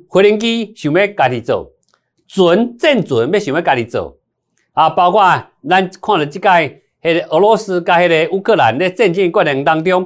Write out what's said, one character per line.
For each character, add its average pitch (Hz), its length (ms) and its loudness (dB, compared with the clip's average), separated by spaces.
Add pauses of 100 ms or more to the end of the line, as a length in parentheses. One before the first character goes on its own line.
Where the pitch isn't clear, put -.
无 180 120 0
人 208 180 4
机 226 380 -4
想 147 160 -4
要 196 160 2
家 151 200 -2
己 123 120 -6
做， 107 320 -6 (560)
船、 190 480 0
战 277 260 0
船 123 300 -2
要 208 60 0
想 151 160 -4
要 165 80 -2
家 160 120 0
己 120 120 -2
做， 92 320 -8 (560)
啊， 156 160 2
包 180 200 2
括 208 120 2 (440)
咱 180 240 0 (120)
看 202 160 0
了 147 80 -2
即 147 120 -12
届 196 100 -2 (520)
迄 165 140 -2
个 165 140 -2
俄 160 100 0
罗 208 180 4
斯 190 240 -4
甲 175 180 0
迄 175 80 2
个 165 300 0
乌 190 60 -6
克 220 140 0
兰 123 220 2
咧 180 140 -2
战 202 180 0
争 175 220 0
过 202 100 2
程 143 220 -2
当 160 180 0
中， 185 240 -2